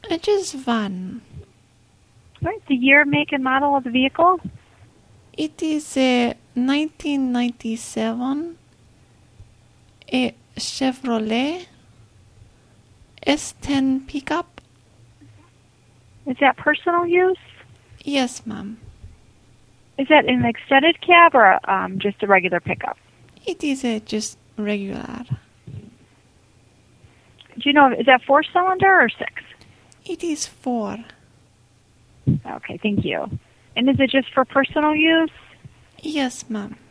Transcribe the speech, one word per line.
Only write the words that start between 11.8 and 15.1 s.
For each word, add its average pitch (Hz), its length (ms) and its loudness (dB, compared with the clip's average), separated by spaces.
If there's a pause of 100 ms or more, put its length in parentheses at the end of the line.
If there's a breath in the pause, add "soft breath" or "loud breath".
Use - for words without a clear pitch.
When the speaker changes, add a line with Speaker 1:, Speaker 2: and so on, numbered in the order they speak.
Speaker 1:
S - 360 -2
ten 269 460 -2
pickup. 302 540 -8 (1700)